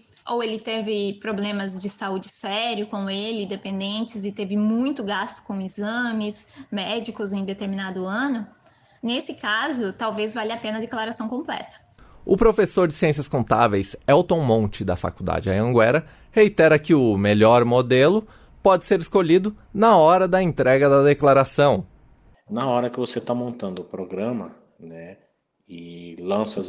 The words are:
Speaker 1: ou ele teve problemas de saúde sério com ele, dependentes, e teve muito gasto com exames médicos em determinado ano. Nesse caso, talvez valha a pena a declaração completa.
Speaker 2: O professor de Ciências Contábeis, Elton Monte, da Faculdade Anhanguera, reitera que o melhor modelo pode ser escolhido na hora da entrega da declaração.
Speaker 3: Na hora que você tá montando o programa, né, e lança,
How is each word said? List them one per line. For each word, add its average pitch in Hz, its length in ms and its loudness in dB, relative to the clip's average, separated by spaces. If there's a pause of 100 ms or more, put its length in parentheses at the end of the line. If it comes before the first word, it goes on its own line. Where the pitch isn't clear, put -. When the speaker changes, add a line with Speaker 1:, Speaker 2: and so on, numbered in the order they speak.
(280)
Speaker 1:
ou 240 140 -4
ele 220 160 -4
teve 214 640 -4
problemas 196 580 -6
de 196 100 -6
saúde 190 380 -8
sério 208 600 -6
com 196 200 -8
ele, 202 380 -6
dependentes, 196 800 -8
e 202 60 -6
teve 202 260 -6
muito 233 460 -2
gasto 202 400 -8
com 196 180 -8
exames 214 840 -6 (240)
médicos 208 640 -6
em 196 120 -4
determinado 196 640 -8
ano. 226 400 -4 (560)
Nesse 254 320 -6
caso, 233 580 -4
talvez 214 400 -6
valha 226 220 -6
a - 20 -14
pena 220 220 -8
a - 20 -6
declaração 226 480 -8
completa. - 560 -10 (400)
Speaker 2:
O 196 100 2
professor 196 520 4
de 151 80 -4
Ciências 151 320 0
Contábeis, 113 680 0 (120)
Elton 165 360 4
Monte, 110 400 0
da 90 140 -2
Faculdade 85 520 -4
Anhanguera, 117 560 2 (240)
reitera 175 480 6
que 151 160 2
o 117 240 4
melhor 107 460 6
modelo 127 640 4 (340)
pode 185 220 4
ser 190 160 0
escolhido 185 560 2 (180)
na 214 220 6
hora 180 320 6
da 185 160 2
entrega 139 460 2
da 139 120 6
declaração. 139 840 4 (640)
Speaker 3:
Na 120 180 -4
hora 123 220 0
que 127 100 -8
você 120 220 -4
tá 120 120 -4
montando 117 480 -6
o - 40 -12
programa, 92 680 -8 (240)
né, 82 400 -20 (500)
e 85 520 -18
lança, 101 500 -4